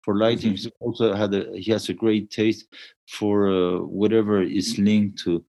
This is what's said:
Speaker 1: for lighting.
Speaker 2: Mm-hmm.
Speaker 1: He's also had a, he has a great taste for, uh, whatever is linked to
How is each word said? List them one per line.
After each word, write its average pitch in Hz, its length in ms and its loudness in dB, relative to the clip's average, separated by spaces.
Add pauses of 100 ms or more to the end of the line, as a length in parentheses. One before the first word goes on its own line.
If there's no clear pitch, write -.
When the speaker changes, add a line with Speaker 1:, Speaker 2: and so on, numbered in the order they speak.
Speaker 1:
for 101 140 0
lighting. 113 360 2
Speaker 2:
Mm-hmm. - 20 -2
Speaker 1:
He's 113 240 -10
also 117 340 0
had 101 200 0
a, 95 240 -4
he 98 140 -4
has 104 180 -2
a 92 40 -4
great 107 360 0
taste 110 360 -2 (440)
for, 104 400 0
uh, 90 300 0
whatever 104 600 0
is 92 360 -2
linked 104 460 2
to 85 200 -2 (100)